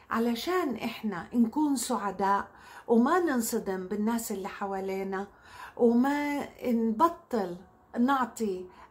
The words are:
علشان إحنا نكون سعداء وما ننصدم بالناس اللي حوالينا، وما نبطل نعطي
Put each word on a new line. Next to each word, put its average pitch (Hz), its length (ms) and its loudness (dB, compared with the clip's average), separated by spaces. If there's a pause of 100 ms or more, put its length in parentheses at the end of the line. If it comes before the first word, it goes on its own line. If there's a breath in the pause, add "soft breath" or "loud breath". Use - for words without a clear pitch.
علشان 233 680 0
إحنا 220 580 -6
نكون 269 420 2
سعداء 202 720 0 (400 loud breath)
وما 254 320 6
ننصدم 226 680 -2
بالناس 214 440 -2
اللي 190 160 -6
حوالينا، 190 800 -4 (500 loud breath)
وما 277 680 2 (180)
نبطل 226 920 0 (400)
نعطي 233 680 0 (260 loud breath)